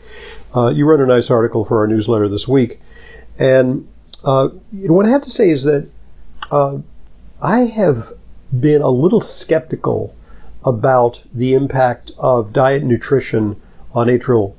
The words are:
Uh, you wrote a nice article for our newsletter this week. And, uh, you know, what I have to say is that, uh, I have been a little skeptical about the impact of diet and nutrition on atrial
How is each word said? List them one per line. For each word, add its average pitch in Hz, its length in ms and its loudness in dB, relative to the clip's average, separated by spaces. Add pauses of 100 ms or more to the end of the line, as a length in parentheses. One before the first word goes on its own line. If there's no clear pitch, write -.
(540)
Uh, - 180 0
you 147 140 2
wrote 156 140 4
a 131 60 2
nice 123 260 2
article 113 320 0
for 117 160 0
our 107 80 0
newsletter 107 400 0
this 101 180 -6
week. 127 340 0 (600)
And, 131 480 2 (360)
uh, 135 260 2 (220)
you 190 140 -10
know, 160 80 4
what 196 120 4
I 226 40 4
have 277 120 2
to 254 80 -8
say 208 200 2
is 135 140 0
that, 147 240 0 (640)
uh, 139 260 0 (640)
I 208 240 2
have 175 460 -2 (460)
been 147 220 4
a 143 80 0
little 151 320 2
skeptical - 920 -4 (500)
about 123 580 0 (120)
the 127 180 0
impact 131 640 0
of 120 360 0
diet 139 280 2
and 135 80 -2
nutrition 110 680 -2 (360)
on 117 140 0
atrial 120 520 0